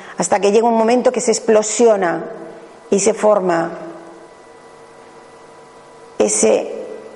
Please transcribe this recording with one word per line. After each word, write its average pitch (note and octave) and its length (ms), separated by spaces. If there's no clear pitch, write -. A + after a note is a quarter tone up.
hasta F#3+ 240
que G3+ 100
llega A3 160
un A#3 100
momento A#3 360
que A#3 80
se - 100
explosiona G#3+ 920
y G3+ 80
se G3+ 160
forma F#3 560
ese, - 560